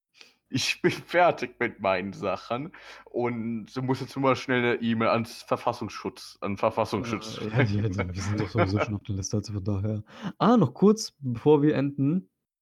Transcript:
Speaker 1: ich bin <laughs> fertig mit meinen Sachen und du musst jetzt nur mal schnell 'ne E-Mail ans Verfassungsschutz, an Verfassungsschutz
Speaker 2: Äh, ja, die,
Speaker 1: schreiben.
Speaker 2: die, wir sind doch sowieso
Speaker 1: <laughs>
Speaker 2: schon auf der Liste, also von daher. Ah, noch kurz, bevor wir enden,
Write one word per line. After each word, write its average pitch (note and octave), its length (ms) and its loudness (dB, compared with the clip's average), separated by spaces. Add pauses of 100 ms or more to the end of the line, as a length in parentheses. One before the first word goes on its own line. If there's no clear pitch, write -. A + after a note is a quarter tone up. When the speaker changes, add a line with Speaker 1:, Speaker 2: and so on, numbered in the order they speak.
(480)
Speaker 1:
ich - 320 -4
bin E3+ 100 2
<laughs> - 160 -10
fertig E3+ 520 2
mit A2+ 200 -2
meinen F#2+ 340 0
Sachen G2+ 580 -4 (340)
und A#2 680 -4
du C3 80 -2
musst B2+ 180 0
jetzt B2+ 140 -10
nur C#3 80 -2
mal C3 120 4
schnell B2 260 0
'ne A#2+ 200 2
E-Mail A2+ 280 2
ans A#2 340 0
Verfassungsschutz, - 960 -6
an G2 160 -4
Verfassungsschutz A2+ 800 -2
Speaker 2:
Äh, G#2+ 120 -6
ja, B2 140 2
die, G2+ 180 0
Speaker 1:
schreiben. G#2+ 100 -2
Speaker 2:
die, F2+ 240 -4
wir F#2 60 -6
sind G2+ 180 -4
doch G#2 100 -4
sowieso F#2 300 0
Speaker 1:
<laughs> - 0 -
Speaker 2:
schon A2 160 -2
auf - 80 -10
der G2 120 -8
Liste, F#2+ 220 -4
also G2+ 160 -6
von G2+ 100 -6
daher. G#2 400 -4 (360)
Ah, A3+ 180 4
noch D3 160 2
kurz, G#3 460 4
bevor C#3 420 4
wir D3+ 140 4
enden, C#3+ 540 0 (320)